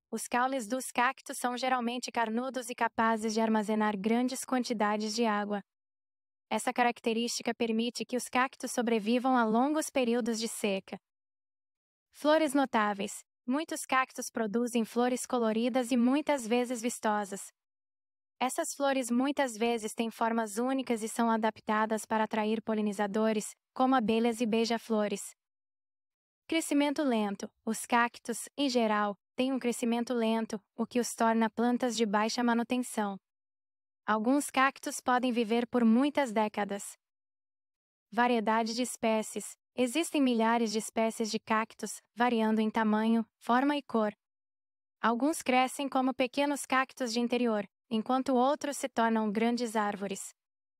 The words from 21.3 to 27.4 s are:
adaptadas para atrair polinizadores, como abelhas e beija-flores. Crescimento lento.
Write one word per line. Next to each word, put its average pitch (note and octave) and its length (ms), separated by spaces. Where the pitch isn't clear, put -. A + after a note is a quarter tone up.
adaptadas A3 760
para A3 180
atrair G#3+ 380
polinizadores, G#3+ 920
como C4 200
abelhas A3+ 460
e B3 60
beija-flores. A3 880
Crescimento D4 540
lento. G#3+ 480